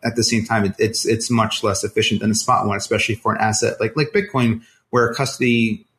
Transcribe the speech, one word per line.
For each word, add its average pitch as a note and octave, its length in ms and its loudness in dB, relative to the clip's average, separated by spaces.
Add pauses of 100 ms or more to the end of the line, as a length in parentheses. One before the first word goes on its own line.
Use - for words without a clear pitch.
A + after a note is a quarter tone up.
at A#2 140 -2
the A#2 60 2
same A2 200 0
time, A2 220 2
it, F#2+ 120 -2
it's, - 280 0
it's G#2+ 260 -2
much A2 320 0
less G#2 220 -2
efficient G2+ 340 0
than G#2+ 100 0
a G#2 60 2
spot G2+ 320 0
one, G2+ 80 0
especially G#2+ 400 -2
for G#2+ 180 -2
an - 60 -4
asset A2 400 0
like, A2 160 -2
like D3+ 160 0
Bitcoin, B2+ 520 0 (260)
where A#2 240 2
custody A#2 760 0 (120)